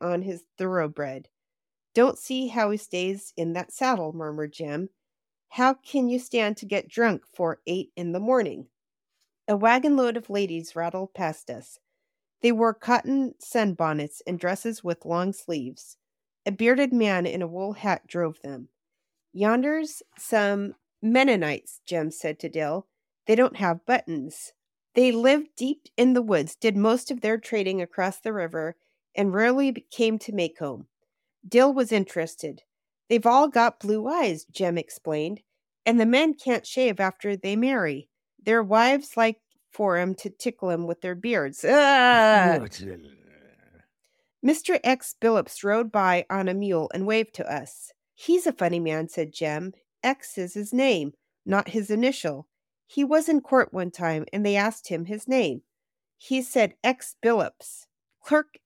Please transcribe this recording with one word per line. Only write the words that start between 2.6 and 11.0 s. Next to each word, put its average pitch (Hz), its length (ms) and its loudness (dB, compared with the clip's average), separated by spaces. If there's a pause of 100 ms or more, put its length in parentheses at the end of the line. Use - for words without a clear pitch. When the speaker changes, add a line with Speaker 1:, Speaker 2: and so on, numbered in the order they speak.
Speaker 1:
he 214 60 -2
stays 190 600 -6
in 165 160 -4
that 180 180 -8
saddle," 196 420 -2
murmured 151 400 -8
Jem. 160 360 -8 (600)
"How 254 260 2
can 262 340 -2
you 247 80 0
stand 220 400 -2
to - 80 -14
get 196 220 -4
drunk 226 400 0
for - 400 -4
eight 180 280 -6
in 175 180 -6
the 180 60 -4
morning?" 220 500 -2 (800)
A 208 100 2
wagon 254 400 4
load 240 200 0
of 226 120 -10
ladies 180 460 -4
rattled 175 380 -6